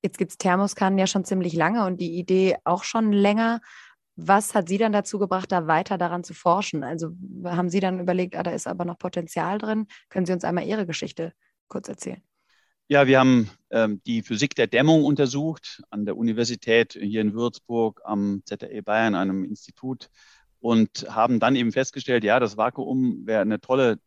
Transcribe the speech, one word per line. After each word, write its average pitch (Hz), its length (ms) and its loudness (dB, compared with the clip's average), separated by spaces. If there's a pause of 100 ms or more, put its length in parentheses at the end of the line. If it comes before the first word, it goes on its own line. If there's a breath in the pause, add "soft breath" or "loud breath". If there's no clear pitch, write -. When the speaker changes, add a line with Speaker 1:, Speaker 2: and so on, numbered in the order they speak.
Speaker 1:
Jetzt - 160 -6
gibt's - 180 -4
Thermoskannen 190 600 2
ja 190 80 4
schon 185 180 -2
ziemlich 180 300 -2
lange 190 320 0
und 185 140 -4
die 170 180 -4
Idee 185 460 2
auch 180 180 0
schon 220 300 0
länger. 214 480 2 (560 loud breath)
Was 190 380 2
hat 185 140 2
Sie 190 80 -2
dann 220 160 2
dazu 202 260 -2
gebracht, 185 340 -2
da 170 160 0
weiter 165 280 0
daran 175 280 -2
zu 170 100 -16
forschen? 175 480 0
Also 160 300 -6 (320)
haben 175 260 -2
Sie 190 100 0
dann 185 200 -2
überlegt, 180 360 -2
„Ah, 170 60 -6
da 180 80 -2
ist - 160 -8
aber 180 180 -6
noch 175 140 -8
Potenzial 175 600 -6
drin“? 214 280 -4 (220 loud breath)
Können 185 180 -2
Sie 180 60 -2
uns 175 120 -4
einmal 175 220 -2
Ihre 202 200 -4
Geschichte 165 460 -8 (360)
kurz - 200 -10
erzählen? - 320 -12 (680)
Speaker 2:
Ja, 143 180 6
wir 131 140 8
haben, 127 280 6 (220)
ähm, 107 340 0
die 113 180 -4
Physik - 340 -4
der 113 100 2
Dämmung 147 380 4
untersucht 143 840 -2
an 104 160 -6
der 101 120 -4
Universität 117 840 0
hier 104 220 -2
in 107 100 0
Würzburg, 117 720 -4
am 101 400 -2
Z - 200 -10
R - 80 -16
E 107 100 -10
Bayern, 107 320 0
einem 95 300 -2
Institut, - 680 -12 (500 soft breath)
und 117 480 2
haben 117 320 2
dann 127 160 2
eben 120 160 0
festgestellt, 127 500 -2
ja, 107 160 4
das 107 180 0
Vakuum 123 680 -2
wäre 110 160 0
eine 104 200 0
tolle 127 460 2